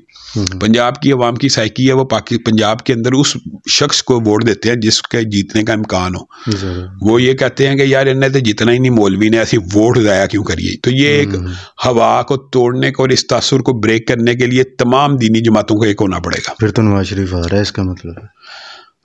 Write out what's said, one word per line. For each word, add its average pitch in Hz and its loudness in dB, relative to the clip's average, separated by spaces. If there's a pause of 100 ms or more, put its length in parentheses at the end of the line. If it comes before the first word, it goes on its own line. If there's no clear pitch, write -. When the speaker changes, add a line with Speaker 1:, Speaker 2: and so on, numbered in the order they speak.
(340)
Speaker 1:
हम्म। 92 -4
Speaker 2:
पंजाब 120 2
की 139 0
अवाम 123 0
की 131 -2
साइकी 127 -2
है, 135 4
वो 131 2
पाकि-, 120 -4
पंजाब 110 0
के - -2
अंदर 120 0
उस 135 0 (340)
शख्स - 0
को 123 0
वोट 107 2
देते 110 0
हैं 120 0
जिसके 110 -2
जीतने 104 -2
का 113 -2
इम्कान 92 -4
हो। - -12 (200)
Speaker 1:
जरूर। 95 -6
Speaker 2:
वो 113 4
ये 127 4
कहते 135 0
हैं 135 0
कि 135 2
यार, 135 2
इन्हें 135 2
तो 139 2
जितना 113 2
ही 123 2
नहीं, 127 2
मौलवी 104 4
ने, 113 4
ऐसी 113 0
वोट 107 2
ज़ाया 98 2
क्यों 101 -2
करिए? 90 -4
तो - -2
ये 143 2
एक 101 0
Speaker 1:
हम्म। 90 -6 (280)
Speaker 2:
हवा 117 2
को 135 -2
तोड़ने 127 0
को 135 -2
और 131 2
इस - -2
तासुर 127 0
को 131 0
ब्रेक 110 0
करने 120 0
के 123 0
लिए 127 2
तमाम 135 0
दीनी 113 2
जमातों 107 2
को 113 2
एक 104 0
होना 95 0
पड़ेगा। - -6
Speaker 1:
फिर 110 0
तो 110 0
नवाज 101 2
शरीफ 95 -4
आ 90 -2
रहा 85 -2
है, 104 2
इसका 101 -4
मतलब। 90 -8 (760)